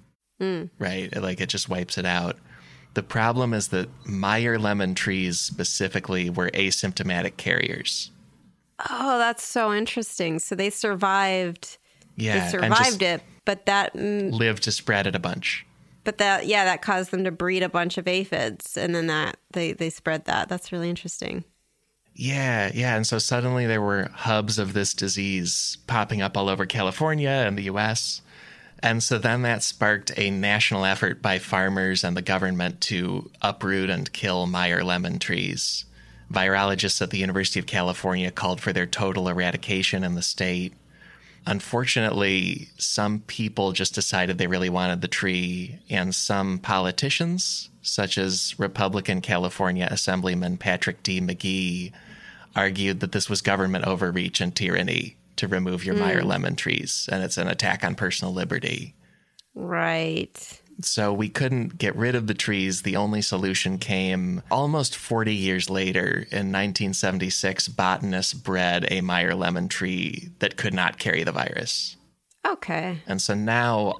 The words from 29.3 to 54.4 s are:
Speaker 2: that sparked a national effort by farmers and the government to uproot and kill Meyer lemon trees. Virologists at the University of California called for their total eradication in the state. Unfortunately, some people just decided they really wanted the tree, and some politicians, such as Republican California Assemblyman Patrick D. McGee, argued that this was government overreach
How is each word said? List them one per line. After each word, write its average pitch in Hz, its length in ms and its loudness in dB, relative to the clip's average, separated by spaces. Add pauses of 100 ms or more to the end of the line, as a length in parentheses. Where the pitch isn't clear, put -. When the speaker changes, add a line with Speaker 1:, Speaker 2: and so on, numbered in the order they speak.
Speaker 2:
that 120 200 2
sparked 104 540 2
a 101 140 2
national 101 560 2
effort 95 340 2
by 95 180 2
farmers 95 640 2
and 87 140 0
the 92 60 -2
government 92 600 0
to 92 480 -2 (120)
uproot 95 480 0
and 90 200 -2
kill 92 360 0
Meyer 90 360 2
lemon 90 360 -2
trees. 92 640 -2 (480)
Virologists 95 720 2
at 90 80 -2
the 104 80 -2
University 95 420 0
of 90 60 -4
California 90 640 0
called 92 300 -2
for - 120 -2
their 90 140 0
total 95 420 -2
eradication 90 760 0
in 87 100 -2
the 87 80 -4
state. 90 500 -2 (720)
Unfortunately, 101 1200 0 (100)
some 104 480 0
people 107 460 -2
just 92 220 0
decided 92 440 0
they 90 80 0
really 92 220 2
wanted 90 320 0
the 90 80 -2
tree, 90 680 -2 (120)
and 92 240 0
some 98 440 0
politicians, 135 1080 0 (140)
such - 340 -2
as 95 420 0
Republican 98 600 0
California 90 720 0
Assemblyman 90 640 0
Patrick 90 460 -2
D. 92 180 -2
McGee, 90 720 -2 (640)
argued 98 460 0
that 95 120 -4
this 98 160 0
was 101 140 0
government 95 440 2
overreach 90 540 0